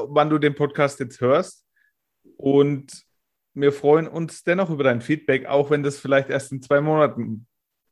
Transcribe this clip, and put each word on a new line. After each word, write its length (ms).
wann 200
du 100
den 160
Podcast 460
jetzt 200
hörst. 440
Und 680
wir 180
freuen 360
uns 340
dennoch 280
über 140
dein 160
Feedback, 460
auch 240
wenn 120
du 60
es 120
vielleicht 300
erst 220
in 80
zwei 200
Monaten 680